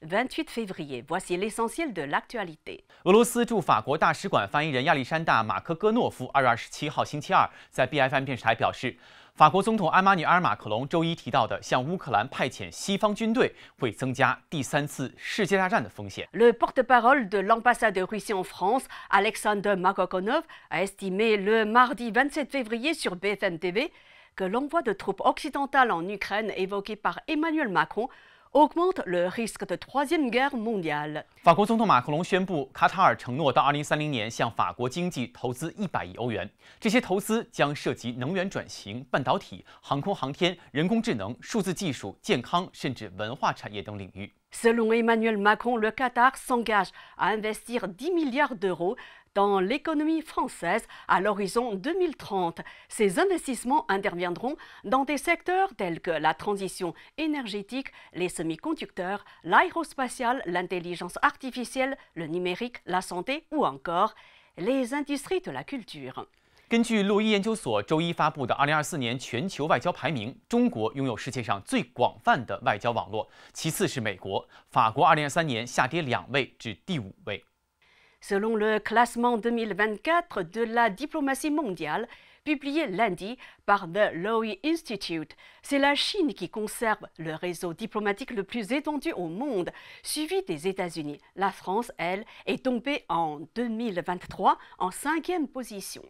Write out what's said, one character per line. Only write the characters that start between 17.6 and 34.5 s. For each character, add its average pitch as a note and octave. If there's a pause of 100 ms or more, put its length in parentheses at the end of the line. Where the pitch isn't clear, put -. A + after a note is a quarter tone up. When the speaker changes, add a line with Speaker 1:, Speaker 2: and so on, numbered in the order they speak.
Speaker 1:
de F#3
Russie G3+
en F#3
France, G#3+ (260)
Alexander G#3
Makokonov, F#3+ (260)
a E3
estimé G3
le G#3+
mardi A#3+
vingt-sept C4+
février A#3+
sur G3+
B G3
F -
M F3+
T F3+
V B3 (440)
que G3
l'envoi C4+
de G#3
troupes -
occidentales C4
en E3+
Ukraine G3+
évoqué G3
par F3+
Emmanuel D#4
Macron E3+ (440)
augmente E4+
le F3+
risque G3+
de F3+
troisième C#4
guerre C4+
mondiale. D#3 (160)
Speaker 2:
法 E3+
国 G#3
总 A3+
统 A3
马 D#3+
克 -
龙 D#3+
宣 F#3
布， D#3+
卡 -
塔 F3
尔 C3+
承 B2
诺 D3
到 C#3+
二 C#3
零 D3
三 D3+
零 D3+
年 A2+
向 A#2+